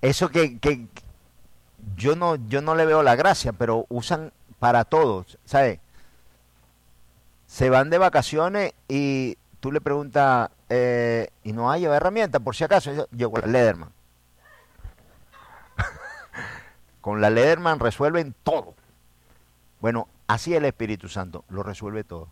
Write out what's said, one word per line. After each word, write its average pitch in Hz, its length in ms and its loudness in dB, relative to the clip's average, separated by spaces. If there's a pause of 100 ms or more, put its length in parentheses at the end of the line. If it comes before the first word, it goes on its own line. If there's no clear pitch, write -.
Eso 139 280 0
que, 135 300 0
que 127 280 -2 (1080)
yo 123 200 0
no, 170 200 0
yo 123 260 -4
no 156 140 0
le 160 100 2
veo 156 180 4
la 127 120 6
gracia, 147 380 2
pero 113 360 -2
usan 156 420 -6 (280)
para 120 260 4
todo, 117 400 2 (200)
¿sabe? 131 360 0 (1600)
Se - 240 -2
van 131 200 4
de 170 80 2
vacaciones 180 760 2 (140)
y 135 500 -2 (220)
tú 135 120 -6
le 147 100 -2
preguntas, 143 680 0 (200)
eh, 120 600 0 (140)
"¿Y 107 100 -8
no 117 180 -2
hay 175 140 -2
herramienta 165 540 0
por 123 160 -6
si - 80 -4
acaso?". 160 300 0
Yo, 147 180 -6
"Llegó 117 260 -2
la 113 100 -4
Lederman". 107 440 2 (1900)
<laughs> - 1200 -12
Con 104 200 -2
la 104 80 6
Lederman 156 500 2
resuelven 143 640 0
todo. 113 320 -4 (1040)
Bueno, 117 280 -4 (200)
así 135 280 0
el 151 100 2
Espíritu 110 420 -4
Santo 90 420 -10
lo 95 140 -8
resuelve 104 400 -10
todo. 82 280 -14